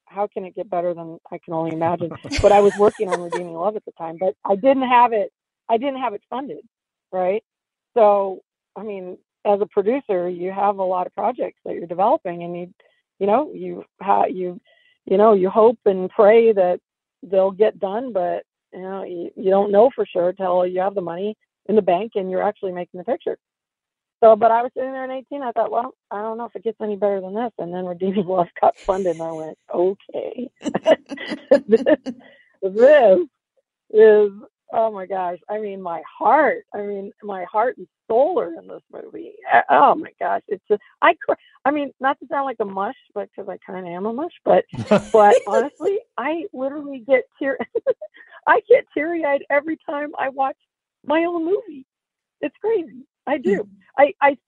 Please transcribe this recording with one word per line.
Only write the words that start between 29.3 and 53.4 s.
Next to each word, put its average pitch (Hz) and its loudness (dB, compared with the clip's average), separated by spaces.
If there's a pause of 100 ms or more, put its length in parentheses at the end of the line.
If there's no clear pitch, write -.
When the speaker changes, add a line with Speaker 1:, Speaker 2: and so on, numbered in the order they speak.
Speaker 1:
went, 160 -10 (160)
"Okay." 185 -4 (120)
<laughs> - 0
This, 220 4 (800)
this 226 6 (720)
is, 214 8 (400)
oh 226 0
my 190 -10
gosh. 180 -6 (120)
I 208 -6
mean, 196 -10
my 170 -10 (160)
heart, 262 2 (100)
I 208 -8
mean, 202 -10 (100)
my 196 -10
heart 220 -2
and 185 -18 (200)
soul 277 2
are 170 -6
in 185 -20
this - -16 (100)
movie. - -16 (200)
Uh, - 6
oh 240 6
my - -10 (100)
gosh. 196 -4
It's 190 -8
just, 208 0 (200)
I 330 4
cr-, - -6 (320)
I 269 2
mean, 285 -6
not 269 -2
to 269 -20
sound 277 -4
like 269 -8
a 214 -2
mush, 196 -8 (180)
but 202 -10
'cause 196 -14
I 180 -12
kinda 185 -12
am 180 -8
a 226 -6
mush, 311 -8 (120)
but, 185 2
Speaker 2:
<laughs> 196 0
Speaker 1:
but 214 8 (120)
honestly, 302 -2 (180)
I 302 -6
literally 277 -10
get 269 2 (120)
tear-, 269 -4 (260)
<laughs> - -8
I 349 4
get 508 6
teary-eyed 302 -2
every 294 -2
time 294 -8
I 262 -4
watch 269 -4 (480)
my 320 0
own 339 -4
movie. 349 -6 (560)
It's - -8
crazy. 320 -4 (200)
I 285 -2
do. 285 0